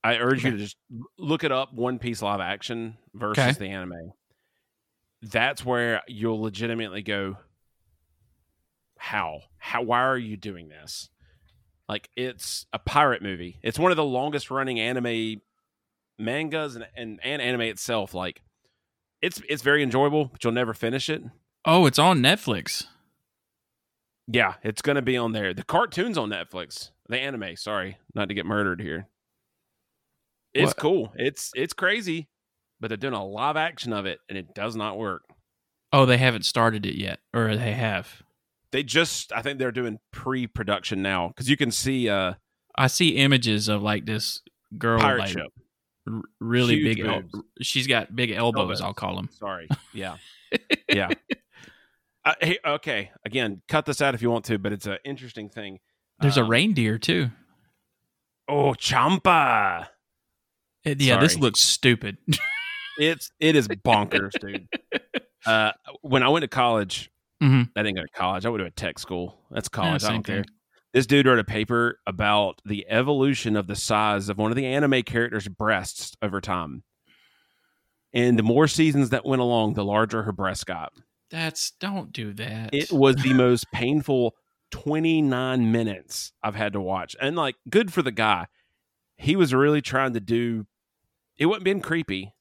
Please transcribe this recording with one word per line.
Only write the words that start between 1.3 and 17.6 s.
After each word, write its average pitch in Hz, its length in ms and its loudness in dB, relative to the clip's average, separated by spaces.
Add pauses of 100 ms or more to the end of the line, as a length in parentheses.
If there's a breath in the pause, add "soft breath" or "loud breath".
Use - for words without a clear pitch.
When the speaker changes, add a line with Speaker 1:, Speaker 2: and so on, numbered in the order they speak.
Speaker 1:
it 147 80 0
up, 131 200 -4
One 123 260 -4
Piece 117 240 -6
live 101 180 -2
action 110 580 -8 (160)
versus 107 280 -2
Speaker 2:
Okay. 131 160 2
Speaker 1:
the 95 120 -10
anime. 90 420 -12 (1080)
That's 113 420 0
where 120 420 0
you'll 113 360 -4
legitimately 107 600 -6
go, 98 360 -4 (1600)
"How? 82 420 -6 (180)
How, - 240 -6
why 120 200 2
are 131 160 0
you 107 180 -8
doing 87 320 -14
this?" 76 400 -16 (800)
Like, 107 280 -8
it's - 560 -8
a 113 60 -8
pirate 143 440 2
movie. 90 400 -8
It's 113 160 -4
one 180 120 4
of 170 60 2
the 156 80 0
longest 139 460 -4
running 131 280 -2
anime 113 640 -4 (760)
mangas 143 580 -6
and, 113 100 -14 (100)
and, 113 280 -12
and 139 180 -4
anime 120 200 -2